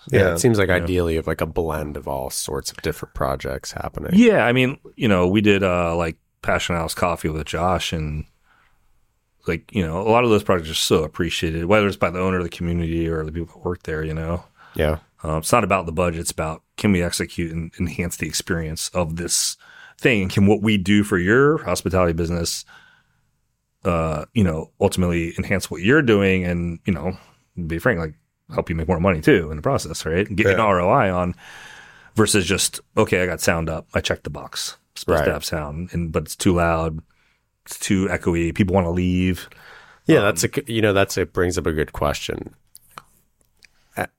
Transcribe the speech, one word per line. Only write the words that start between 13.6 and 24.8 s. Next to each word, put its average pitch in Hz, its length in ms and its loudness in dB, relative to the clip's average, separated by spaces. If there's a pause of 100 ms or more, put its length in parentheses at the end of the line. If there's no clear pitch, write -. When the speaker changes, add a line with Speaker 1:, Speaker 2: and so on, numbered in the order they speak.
Speaker 3:
work 90 160 -4
there, 78 200 -6
you 78 100 -6
know? 80 320 -6 (280)
Speaker 1:
Yeah. 78 260 0 (220)
Speaker 3:
Um, 80 180 -2
it's - 120 -6
not 120 140 4
about 95 200 0
the 85 60 -6
budget, 85 300 -2
it's 82 100 -6
about 80 320 -8 (140)
can 104 160 2
we 87 100 2
execute 87 480 -4
and 82 260 -8
enhance 85 380 -4
the - 100 -8
experience 80 680 -6
of 82 240 -4
this - 400 -4 (420)
thing? 104 300 2
Can 98 180 4
what 101 140 4
we 107 160 2
do 101 260 4
for 101 140 0
your 131 400 4
hospitality 90 560 0
business, 85 500 -4 (1200)
uh, 80 400 -2 (100)
you 107 120 4
know, 80 340 -2
ultimately 87 580 0